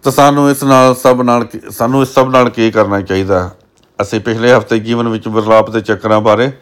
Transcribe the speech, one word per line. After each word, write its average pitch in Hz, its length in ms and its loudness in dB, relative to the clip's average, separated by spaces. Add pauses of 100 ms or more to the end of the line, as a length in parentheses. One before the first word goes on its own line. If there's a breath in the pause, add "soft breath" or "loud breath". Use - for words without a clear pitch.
ਤਾਂ 139 100 -2
ਸਾਨੂੰ 143 380 4
ਇਸ 139 140 -4
ਨਾਲ 131 300 4
ਸਭ 127 300 2
ਨਾਲ 120 200 0
ਕੀ, 110 160 -14 (100)
ਸਾਨੂੰ 127 320 -2
ਇਸ 131 60 -2
ਸਭ 131 220 2
ਨਾਲ 127 200 2
ਕੀ 113 200 0
ਕਰਨਾ 101 300 0
ਚਾਹੀਦਾ? 95 500 -2 (520)
ਅਸੀਂ 104 180 -4
ਪਿਛਲੇ 117 360 -2
ਹਫ਼ਤੇ 117 220 -4
ਜੀਵਨ 117 300 -4
ਵਿੱਚ 110 200 -6
ਵਿਰਲਾਪ 110 420 2
ਦੇ 110 100 -2
ਚੱਕਰਾਂ 107 400 -2
ਬਾਰੇ 110 420 0